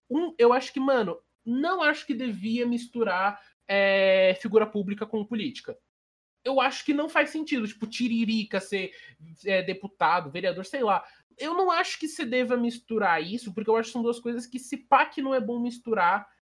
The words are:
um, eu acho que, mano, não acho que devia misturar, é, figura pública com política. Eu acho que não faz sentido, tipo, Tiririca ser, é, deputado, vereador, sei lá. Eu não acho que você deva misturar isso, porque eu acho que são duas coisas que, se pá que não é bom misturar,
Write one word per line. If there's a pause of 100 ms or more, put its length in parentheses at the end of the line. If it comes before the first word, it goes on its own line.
um,
eu
acho
que,
mano, (260)
não
acho
que
devia
misturar, (260)
é,
figura
pública
com
política. (680)
Eu
acho
que
não
faz
sentido,
tipo,
Tiririca
ser, (540)
é,
deputado,
vereador,
sei
lá. (340)
Eu
não
acho
que
você
deva
misturar
isso,
porque
eu
acho
que
são
duas
coisas
que,
se
pá
que
não
é
bom
misturar, (160)